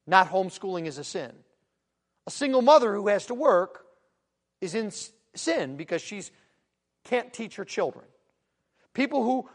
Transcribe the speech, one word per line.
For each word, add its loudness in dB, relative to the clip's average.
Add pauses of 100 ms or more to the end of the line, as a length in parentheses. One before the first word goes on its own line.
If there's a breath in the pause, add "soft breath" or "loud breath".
not 6
homeschooling -4
is -8
a -10
sin? -8 (920)
A -12
single 0
mother 6
who -2
has 0
to -6
work 2 (760)
is -8
in -4
s-, -14 (240)
sin -4
because -6
she's, -14 (720)
can't -4
teach -12
her -10
children. -4 (880)
People 0
who -2